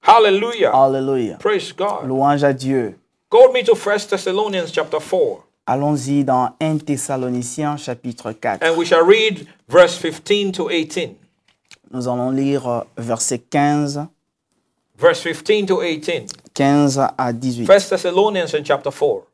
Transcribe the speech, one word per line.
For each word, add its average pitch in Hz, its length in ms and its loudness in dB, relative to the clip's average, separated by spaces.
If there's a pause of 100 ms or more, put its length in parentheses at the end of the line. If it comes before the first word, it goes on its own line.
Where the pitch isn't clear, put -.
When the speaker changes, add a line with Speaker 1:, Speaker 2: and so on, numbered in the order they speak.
Speaker 1:
Hallelujah. 208 680 4
Speaker 2:
Hallelujah. 135 680 0
Speaker 1:
Praise 202 320 -4
God. - 340 -6
Speaker 2:
Louange 139 380 0
à 139 100 4
Dieu. 127 460 -4 (300)
Speaker 1:
Go 247 180 8
with 262 60 4
me 247 100 0
to 226 100 2
First 202 360 -2
Thessalonians 190 640 -4
chapter 156 280 -4
four. 151 440 -2 (220)
Speaker 2:
Allons-y 139 600 0
dans 127 340 0
un 156 180 -2
Thessaloniciens 135 1000 -4
chapitre 120 560 -10
quatre. 110 300 -6
Speaker 1:
And 165 140 0
we 170 80 -2
shall 165 200 4
read 208 420 2 (220)
verse 170 280 6
fifteen 196 540 -4
to 175 180 -6
eighteen. 165 460 -4 (760)
Speaker 2:
Nous 123 200 -8
allons 123 220 -2
lire, 139 360 -2
euh, 120 140 -4 (160)
verset 120 420 -4 (100)
quinze. 147 560 -2 (920)
Speaker 1:
Verse 170 240 2
fifteen 202 440 -2
to 185 160 -2
eighteen. 156 440 -6 (280)
Speaker 2:
Quinze 139 460 2 (180)
à 123 140 -2
dix-huit. 120 340 -4
Speaker 1:
First 196 240 4
Thessalonians 185 640 0
in 151 100 -2
chapter 139 280 -2
four. 117 320 -2 (100)